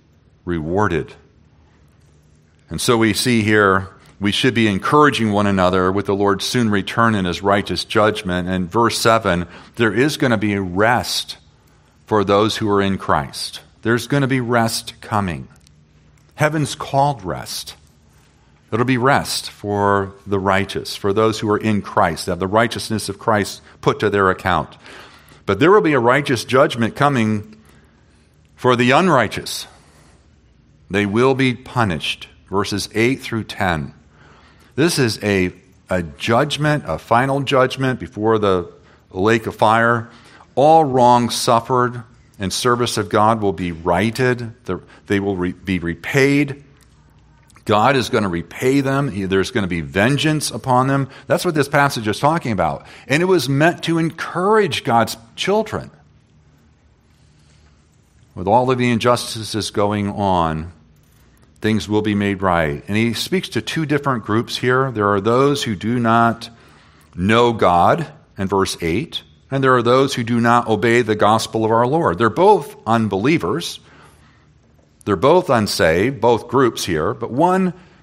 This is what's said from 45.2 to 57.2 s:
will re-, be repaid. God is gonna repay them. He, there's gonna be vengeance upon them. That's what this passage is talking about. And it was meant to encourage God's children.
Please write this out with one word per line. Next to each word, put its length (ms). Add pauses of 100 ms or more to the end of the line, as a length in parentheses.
will 160
re-, 160
be 260
repaid. 840 (1000)
God 320
is 120
gonna 200
repay 520
them. 280
He, 160
there's 280
gonna 160
be 120
vengeance 680
upon 380
them. 200 (200)
That's 160
what 100
this 140
passage 400
is 100
talking 320
about. 360 (200)
And 160
it 40
was 220
meant 360
to 140
encourage 840
God's 340 (200)
children. 560 (2500)